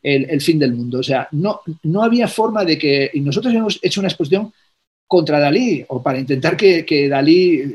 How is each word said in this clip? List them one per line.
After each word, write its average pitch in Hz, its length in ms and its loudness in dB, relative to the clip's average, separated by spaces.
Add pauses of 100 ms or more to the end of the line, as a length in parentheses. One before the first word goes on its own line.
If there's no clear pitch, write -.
el, 139 260 0
el 151 120 -2
fin 160 180 2
del 131 160 2
mundo, 120 240 -4
o 127 60 -2
sea, 127 260 -2
no, 185 300 -4 (240)
no 180 180 0
había 233 240 2
forma 214 380 -2
de 160 120 0
que, 139 380 0
y 143 60 -2
nosotros 202 340 -2
hemos 220 260 -2
hecho 190 200 -2
una 190 80 -2
exposición 190 440 -2 (540)
contra 156 320 2
Dalí, 151 500 0
o 127 140 -8
para 131 160 -2
intentar 135 380 -2
que, 180 280 4
que 143 240 0
Dalí, 156 520 4 (140)